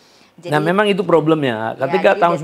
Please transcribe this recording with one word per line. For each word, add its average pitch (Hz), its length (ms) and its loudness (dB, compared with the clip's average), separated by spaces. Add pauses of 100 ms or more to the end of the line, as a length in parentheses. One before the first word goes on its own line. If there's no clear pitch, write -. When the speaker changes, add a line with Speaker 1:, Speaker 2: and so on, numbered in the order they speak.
(380)
Speaker 1:
Jadi 160 160 -6
Speaker 2:
Nah, 151 80 0
memang 185 240 0
itu 202 160 0
problemnya. 147 720 0
Speaker 1:
Ya, 135 160 -4
Speaker 2:
Ketika 196 240 2
Speaker 1:
jadi - 80 0
Speaker 2:
tahun 170 160 2
Speaker 1:
des- - 60 -10